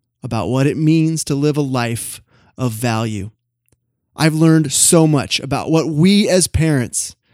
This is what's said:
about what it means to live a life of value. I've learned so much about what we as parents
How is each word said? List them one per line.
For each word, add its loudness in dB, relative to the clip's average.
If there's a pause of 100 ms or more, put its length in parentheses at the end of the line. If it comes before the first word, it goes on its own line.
(220)
about -6
what 0
it -2
means 2
to -4
live 0
a 0
life -4 (340)
of -4
value. -4 (840)
I've 0
learned 2
so 4
much 0
about -6
what 0
we 4
as 2
parents -2 (200)